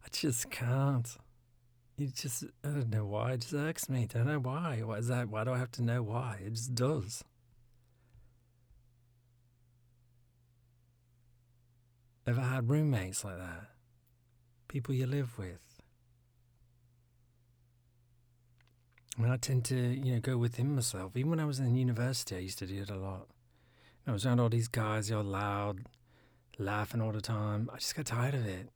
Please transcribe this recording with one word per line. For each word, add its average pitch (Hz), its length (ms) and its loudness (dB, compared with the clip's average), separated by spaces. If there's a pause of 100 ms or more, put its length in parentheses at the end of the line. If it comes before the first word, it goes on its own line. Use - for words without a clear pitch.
I - 60 -16
just - 380 0
can't. 127 580 2 (880)
It 135 180 -2
just, - 280 -4 (200)
I 143 60 -2
don't 139 200 0
know 107 160 2
why, 110 280 0
it 120 80 0
just - 120 -6
irks 151 340 -2
me. 123 240 2
Don't 117 140 4
know 147 140 2
why. 131 440 -2
Why 110 140 -2
is 117 100 0
that? 123 220 0
Why 107 140 -2
do 127 100 0
I 123 60 0
have 123 140 -2
to 120 100 -2
know 120 180 2
why? 113 440 -2
It 110 60 -4
just 120 240 -2
does. 127 480 0 (4000)
Ever 120 160 2
had 127 280 2
roommates 131 540 2
like 95 140 -6
that? 87 320 -10 (960)
People 135 280 -2
you 127 100 2
live 131 320 -2
with? 95 220 -8 (3500)
I 117 40 0
mean, 117 100 4
I 127 60 2
tend 123 280 0
to, 131 100 0
you 127 400 2
know, 117 40 2
go 127 180 0
within 120 360 2
myself. 98 420 -2
Even 135 140 2
when 165 100 2
I 156 60 2
was 139 140 0
in 123 160 4
university, 123 600 2
I 90 40 -4
used 95 200 -6
to 98 60 -4
do 98 160 -4
it 101 80 -6
a 101 60 -6
lot. 95 320 -6 (800)
I 135 40 0
was 101 140 0
around 123 140 6
all 117 100 4
these 117 180 2
guys, 107 420 0
you're 107 140 0
loud, 101 560 -2 (800)
laughing 104 440 -2
all 110 100 0
the 104 100 -4
time. 107 500 0
I - 60 -14
just - 180 -4
got 139 120 -4
tired 120 260 0
of 123 120 0
it. 90 300 -6